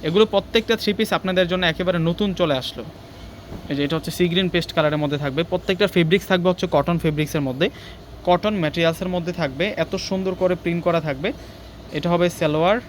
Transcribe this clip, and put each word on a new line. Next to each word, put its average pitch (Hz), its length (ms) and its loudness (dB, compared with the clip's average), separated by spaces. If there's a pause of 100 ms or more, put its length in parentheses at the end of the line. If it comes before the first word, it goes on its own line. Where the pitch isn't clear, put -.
এগুলো 190 260 6
প্রত্যেকটা 220 480 2
থ্রি 208 160 0
পিস 220 200 0
আপনাদের 185 340 2
জন্য 185 200 0
একেবারে 175 280 0 (100)
নতুন 196 200 0 (100)
চলে 160 220 4
আসলো। - 220 -10 (880)
এই 147 80 -2
যে 143 60 0
এটা 147 140 0
হচ্ছে 160 200 -4
সি 180 140 4
গ্রিন 185 220 2
পেস্ট 170 220 0
কালারের 151 280 2
মধ্যে 147 200 -2
থাকবে। 139 180 -2 (100)
প্রত্যেকটা 190 440 0
ফেব্রিক্স 175 360 4
থাকবে 180 180 4
হচ্ছে 180 260 0
কটন 156 280 4
ফেব্রিক্সের 151 460 0
মধ্যে, 135 180 0 (640)
কটন 196 340 4
ম্যাটেরিয়ালসের 165 520 0
মধ্যে 175 240 -4
থাকবে, 143 260 -2 (180)
এত 160 100 -4 (140)
সুন্দর 190 340 -2
করে 180 120 4 (100)
প্রিন্ট 170 240 0
করা 170 200 2
থাকবে। 143 220 -2 (680)
এটা 151 160 -2
হবে 175 140 4 (120)
সালোয়ার 165 380 2 (120)